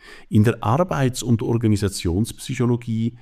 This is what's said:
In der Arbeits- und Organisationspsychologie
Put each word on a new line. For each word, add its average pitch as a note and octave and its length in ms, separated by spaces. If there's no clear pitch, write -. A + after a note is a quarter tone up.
In G#2+ 160
der A2+ 180
Arbeits- C3+ 640
und A2+ 180
Organisationspsychologie A2+ 1800